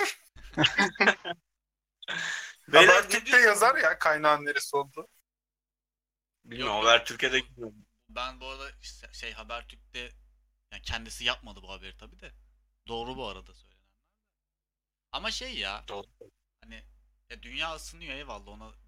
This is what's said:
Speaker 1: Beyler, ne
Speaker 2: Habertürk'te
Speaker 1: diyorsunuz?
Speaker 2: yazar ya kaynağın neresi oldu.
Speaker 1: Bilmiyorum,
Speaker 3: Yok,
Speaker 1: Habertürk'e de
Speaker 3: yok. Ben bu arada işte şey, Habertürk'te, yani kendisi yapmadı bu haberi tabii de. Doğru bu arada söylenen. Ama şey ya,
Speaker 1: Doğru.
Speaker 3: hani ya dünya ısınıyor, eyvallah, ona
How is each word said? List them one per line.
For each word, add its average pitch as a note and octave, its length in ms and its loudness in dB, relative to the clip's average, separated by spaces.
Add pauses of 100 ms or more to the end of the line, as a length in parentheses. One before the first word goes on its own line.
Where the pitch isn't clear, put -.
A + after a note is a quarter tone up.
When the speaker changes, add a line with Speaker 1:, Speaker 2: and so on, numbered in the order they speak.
(2750)
Speaker 1:
Beyler, E3 200 10
ne - 40 10
Speaker 2:
Habertürk'te - 340 4
Speaker 1:
diyorsunuz? B3 200 6
Speaker 2:
yazar G#3+ 300 6
ya D#3+ 240 0
kaynağın D3+ 460 2
neresi - 300 -4
oldu. C#3+ 320 -6 (1400)
Speaker 1:
Bilmiyorum, A#2 300 -6
Speaker 3:
Yok, G#2+ 100 0
Speaker 1:
Habertürk'e A#2 460 4
de C3 60 2 (200)
Speaker 3:
yok. A2+ 160 -14 (360)
Ben B2+ 300 -10
bu C3 80 -16
arada C3+ 240 -14 (100)
işte - 320 -20
şey, A#2 200 -14
Habertürk'te, A#2 800 -16 (600)
yani G2+ 100 -18
kendisi A2+ 420 -10
yapmadı A2+ 400 -6
bu F#2 80 -20
haberi F#2+ 260 -18
tabii G2+ 220 -20
de. - 120 -20 (560)
Doğru A#2 300 -10
bu B2+ 100 -10
arada F#2+ 260 -16
söylenen. - 220 -20 (1400)
Ama F#3+ 200 -8
şey B3 260 -10
ya, G2+ 300 -8
Speaker 1:
Doğru. - 180 -14 (580)
Speaker 3:
hani A2+ 200 -20 (460)
ya A2+ 140 -20
dünya D3 320 -10
ısınıyor, D#3 400 -16
eyvallah, A#2 320 -16
ona G#2+ 240 -20 (160)